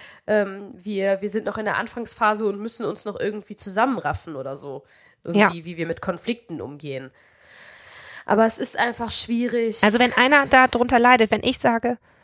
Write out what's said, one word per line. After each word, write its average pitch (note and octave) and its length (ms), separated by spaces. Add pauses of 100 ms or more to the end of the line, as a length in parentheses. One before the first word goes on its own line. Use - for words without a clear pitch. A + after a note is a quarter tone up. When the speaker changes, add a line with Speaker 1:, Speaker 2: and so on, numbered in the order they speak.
(280)
Speaker 1:
ähm, G3+ 460
wir, F#3+ 480
wir G#3 60
sind G#3 180
noch G#3 120
in G#3+ 60
der F3 120
Anfangsphase G#3+ 720
und G3+ 140
müssen A3+ 260
uns F3+ 180
noch G#3 140
irgendwie G#3 380
zusammenraffen F#3 800
oder C3+ 180
so. C#3 300 (400)
Irgendwie, F3+ 160
Speaker 2:
Ja. E3+ 240
Speaker 1:
wie E3+ 120
wir E3 100
mit E3 140
Konflikten F3+ 600
umgehen. C3+ 500 (1160)
Aber A3 200
es A3+ 120
ist - 200
einfach A#3 320
schwierig. A#3 760
Speaker 2:
Also G#3+ 140
wenn A#3+ 160
einer C#4 320
da C4 200
drunter A#3+ 320
leidet, A#3+ 320
wenn G#3+ 120
ich B3+ 160
sage, A#3 400 (260)